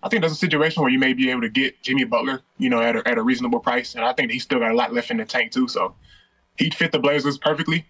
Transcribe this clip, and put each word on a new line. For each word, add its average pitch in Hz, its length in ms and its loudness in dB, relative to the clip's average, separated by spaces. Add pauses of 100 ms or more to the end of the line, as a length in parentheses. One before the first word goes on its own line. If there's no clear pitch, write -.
I - 80 -4
think 220 100 0
that's 165 140 0
a - 20 -10
situation 160 460 2
where 127 100 2
you 131 60 2
may 131 160 2
be 127 160 2
able 127 100 0
to 113 80 -2
get 131 320 -2
Jimmy 131 240 0
Butler, 120 380 -2 (160)
you 131 100 0
know, 117 140 2
at 117 140 2
a, 113 120 -2
at 120 80 0
a 113 60 0
reasonable 120 380 0
price. 123 340 -2
And 117 100 -4
I 123 80 2
think - 180 -2
he's 247 120 -6
still - 160 0
got 226 140 2
a - 20 2
lot 240 180 2
left 120 180 -2
in 117 60 -2
the 110 80 -2
tank, 117 280 -4
too. 127 140 2
So - 280 -4 (640)
he'd 151 160 0
fit 165 180 -2
the 160 60 0
Blazers 143 400 0
perfectly. 160 520 0